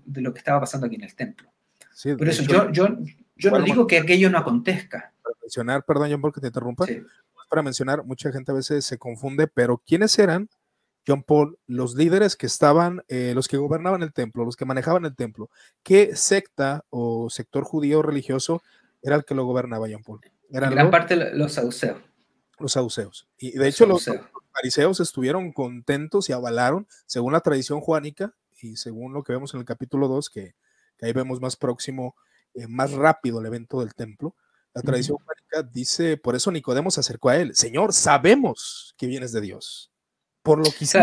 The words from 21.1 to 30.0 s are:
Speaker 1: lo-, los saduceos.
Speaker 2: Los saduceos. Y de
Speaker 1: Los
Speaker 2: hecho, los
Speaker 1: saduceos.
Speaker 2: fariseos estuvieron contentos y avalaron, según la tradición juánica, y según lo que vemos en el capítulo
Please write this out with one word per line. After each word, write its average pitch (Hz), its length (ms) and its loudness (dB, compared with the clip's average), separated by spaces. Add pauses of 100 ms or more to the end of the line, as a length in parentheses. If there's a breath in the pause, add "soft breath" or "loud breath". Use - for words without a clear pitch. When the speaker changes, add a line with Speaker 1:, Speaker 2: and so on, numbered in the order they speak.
Speaker 1:
lo-, - 180 -2
los 147 200 -2
saduceos. 123 440 -4 (640)
Speaker 2:
Los 143 140 -6
saduceos. 117 540 -6 (100)
Y 127 140 -10
de 131 140 0
Speaker 1:
Los - 20 4
Speaker 2:
hecho, 143 180 8
los 185 180 2
Speaker 1:
saduceos. 107 280 -6 (220)
Speaker 2:
fariseos 147 460 0
estuvieron 160 520 -2
contentos 143 800 -4
y 135 40 -2
avalaron, 123 540 0 (180 soft breath)
según 123 280 -4
la 170 80 4
tradición 147 400 -2
juánica, 156 520 -4 (280)
y 110 160 -16
según 120 360 -14
lo 143 100 -10
que 127 100 -6
vemos 135 200 -8
en 135 60 -12
el 120 60 -12
capítulo 135 420 -4